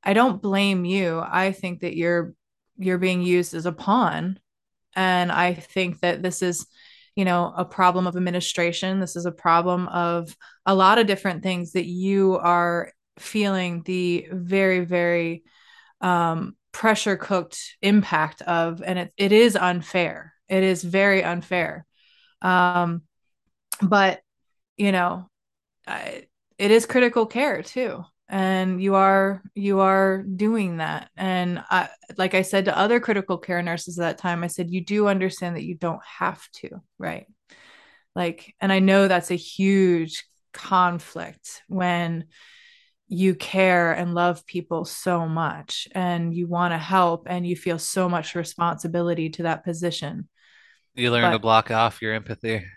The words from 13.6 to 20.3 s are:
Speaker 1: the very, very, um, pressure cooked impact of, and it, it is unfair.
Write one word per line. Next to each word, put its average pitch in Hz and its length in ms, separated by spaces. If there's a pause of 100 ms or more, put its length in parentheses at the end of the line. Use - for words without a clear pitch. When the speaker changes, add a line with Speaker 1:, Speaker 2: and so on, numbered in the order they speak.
Speaker 1:
the 180 480
very, 185 500
very, 170 640 (560)
um, 175 560 (160)
pressure 208 440
cooked - 680
impact 190 600
of, 170 420
and 185 140
it, 175 180
it 196 160
is 220 240
unfair. 175 760 (140)